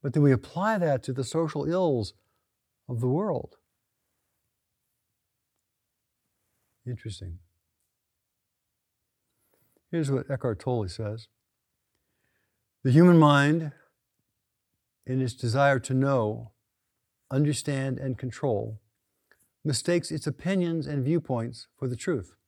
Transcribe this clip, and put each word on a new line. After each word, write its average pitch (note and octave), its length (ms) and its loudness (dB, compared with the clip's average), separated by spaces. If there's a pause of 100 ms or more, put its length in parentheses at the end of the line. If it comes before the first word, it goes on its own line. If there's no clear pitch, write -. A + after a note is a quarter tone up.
But C#3 120 -6
then D3 100 6
we C#3 80 8
apply G3 460 0
that D3+ 260 0
to C3+ 80 -6
the B2+ 100 -4
social D3+ 420 -4
ills D3+ 500 0 (760)
of B2 100 -6
the B2 80 -2
world. E3 480 -2 (3250)
Interesting. G2 540 -12 (2500)
Here's D#3+ 180 0
what C3+ 180 -2
Eckhart B2 300 -4
Tolle A#2+ 300 -4
says. A2 400 -10 (1500)
The C3 80 2
human E3+ 280 8
mind, D3 520 4 (1400)
in C3 140 -2
its B2+ 140 -2
desire C3 460 2
to C3 140 -6
know, A#2 580 0 (800)
understand, C#3 680 -2
and C3 200 -6
control, A2+ 640 -4 (840)
mistakes E3 460 0
its D#3 160 -6
opinions E3 600 -2
and C#3+ 180 -4
viewpoints B2+ 720 -4
for C3+ 100 -8
the B2 100 -4
truth. B2+ 380 -6 (140)